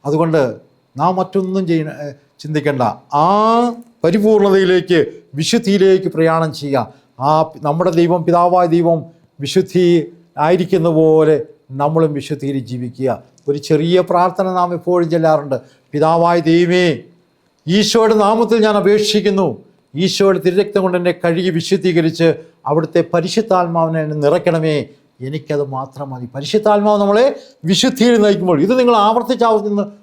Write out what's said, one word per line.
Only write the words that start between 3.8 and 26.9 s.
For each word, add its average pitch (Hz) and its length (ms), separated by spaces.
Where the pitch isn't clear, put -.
പരിപൂർണതയിലേക്ക്, 190 960
വിശുദ്ധിയിലേക്ക് 190 760
പ്രയാണം 160 440
ചെയ്യുക. 135 200
ആ - 20
പി-, - 180
നമ്മുടെ 170 320
ദൈവം, 170 280
പിതാവായ 175 380
ദൈവം 170 240
വിശുദ്ധി 185 420
ആയിരിക്കുന്ന 170 440
പോലെ 156 360
നമ്മളും 156 380
വിശുദ്ധിയിൽ 139 380
ജീവിക്കുക. 123 380
ഒരു 143 180
ചെറിയ 165 300
പ്രാർത്ഥന 180 380
നാം 175 180
എപ്പോഴും 175 360
ചെല്ലാറുണ്ട്. 156 420
"പിതാവായ 170 440
ദൈവമേ, 175 360
ഈശോയുടെ 214 380
നാമത്തിൽ 220 400
ഞാൻ 214 160
അപേക്ഷിക്കുന്നു, 202 680
ഈശോയുടെ 190 420
തിരുരക്തം 190 380
കൊണ്ട് 180 160
എന്നെ 175 140
കഴുകി 175 340
വിശുദ്ധീകരിച്ച് 165 680
അവിടുത്തെ 160 320
പരിശുദ്ധാത്മാവിനെ 170 920
എന്നെ 151 200
നിറയ്ക്കണമേ, 160 520
എനിക്കത് 143 380
മാത്രം 131 380
മതി." 123 120
പരിശുദ്ധാത്മാവ് 208 680